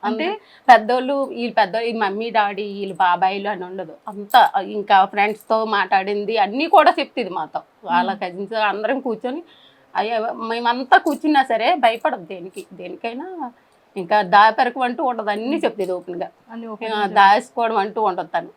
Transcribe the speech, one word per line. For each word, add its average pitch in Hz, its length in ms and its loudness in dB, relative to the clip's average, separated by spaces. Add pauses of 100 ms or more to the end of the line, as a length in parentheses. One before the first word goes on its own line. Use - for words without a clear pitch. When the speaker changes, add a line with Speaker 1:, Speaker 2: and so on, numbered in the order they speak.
Speaker 1:
అంటే 220 200 -2
Speaker 2:
అందరూ 392 140 -2 (320)
పెద్దోళ్ళు, 254 540 4
వీళ్ళు 240 300 -6
పెద్ద, 208 220 0
ఈ 233 180 -4
మమ్మీ 214 360 -4
డాడీ, 208 340 -2
వీళ్ళు 196 320 -8
బాబాయిలు 190 540 0
అని 185 160 -6
ఉండదు. 180 280 -12 (140)
అంతా 208 420 4 (120)
ఇంకా 202 440 2
ఫ్రెండ్స్ 208 440 -2
తో 220 160 0
మాట్లాడింది 202 720 -2
అన్నీ 214 300 0
కూడా 339 320 6
చెప్తుంది 240 300 -6
మాతో. 165 300 -8 (240)
వాళ్ళ 180 300 0
Speaker 1:
Hmm. 208 100 -8
Speaker 2:
కజిన్స్ 190 300 -8
అందరం 214 460 0
కూర్చొని, 247 440 -6 (520)
అయ్యో, 220 380 -2
మేమంతా 240 640 0
కూర్చున్నా 294 460 0
సరే 247 320 0
భయపడదు 233 500 0
దేనికి, 185 480 -14
దేనికైనా. 247 760 -12 (460)
ఇంకా 196 240 2
దాపెరకు 220 640 4
అంటూ 247 200 -4
ఉండదు, 226 260 -4
అన్నీ 226 260 -2
Speaker 1:
Hmm. 302 100 -2
Speaker 2:
చెప్తుంది 190 260 -2
ఓపెన్ 180 300 -8
గా. 170 60 -6 (240)
Speaker 1:
అన్నీ 233 160 -14
ఓపెన్ 220 260 -8
Speaker 2:
ఆ, 208 60 -2
Speaker 1:
గా 208 40 0
చెప్తారు. 196 280 6
Speaker 2:
దాచుకోవడం 226 460 2
అంటూ 208 240 -2
ఉండదు 185 360 0
తను. - 200 -4